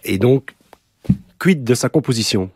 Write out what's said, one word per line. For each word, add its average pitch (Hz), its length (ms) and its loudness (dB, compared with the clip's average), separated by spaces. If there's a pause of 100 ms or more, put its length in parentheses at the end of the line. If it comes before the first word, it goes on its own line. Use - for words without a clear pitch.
et 95 140 -2
donc, 127 360 2 (840)
quid 160 260 2
de 120 100 2
sa 120 140 -2
composition ? 110 680 -2